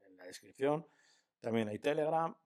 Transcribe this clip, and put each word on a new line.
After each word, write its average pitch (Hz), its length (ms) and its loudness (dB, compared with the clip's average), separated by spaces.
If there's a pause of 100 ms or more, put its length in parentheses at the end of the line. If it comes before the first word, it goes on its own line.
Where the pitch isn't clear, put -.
en 92 100 -20
la 90 100 -18
descripción. 131 640 -2 (520)
También 113 300 0
hay 104 100 -6
Telegram, 156 560 0 (100)